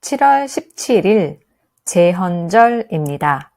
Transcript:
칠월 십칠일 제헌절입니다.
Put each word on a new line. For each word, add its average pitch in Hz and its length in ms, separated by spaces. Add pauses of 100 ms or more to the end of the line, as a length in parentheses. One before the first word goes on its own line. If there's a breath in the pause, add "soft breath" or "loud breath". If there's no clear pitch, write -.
칠월 277 480
십칠일 190 880 (460)
제헌절입니다. 175 1700